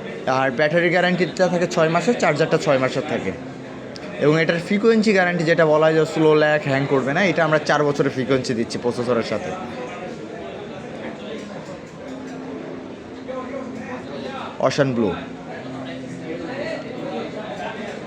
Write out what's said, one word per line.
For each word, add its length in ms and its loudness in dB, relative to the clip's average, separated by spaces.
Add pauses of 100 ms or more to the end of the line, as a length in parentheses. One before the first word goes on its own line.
(300)
আর 220 2
ব্যাটারি 380 4
গ্যারান্টিটা 580 2
থাকে 200 2
ছয় 220 2
মাসের, 300 2
চার্জারটা 380 4
ছয় 200 4
মাসের 320 0
থাকে। 220 -2 (880)
এবং 220 4
এটার 240 2
ফ্রিকোয়েন্সি 480 4
গ্যারান্টি 300 4
যেটা 220 6
বলা 200 6
হয় 80 6
যে 120 6
স্লো 300 6
ল্যাগ, 300 6
হ্যাং 240 2
করবে 240 2
না, 100 4
এটা 200 4
আমরা 160 4
চার 240 2
বছরের 280 2
ফ্রিকোয়েন্সি 420 0
দিচ্ছি 240 -2
প্রসেসরের 460 0
সাথে। 280 -4 (4000)
Ocean 220 0
Blue। 300 0 (3000)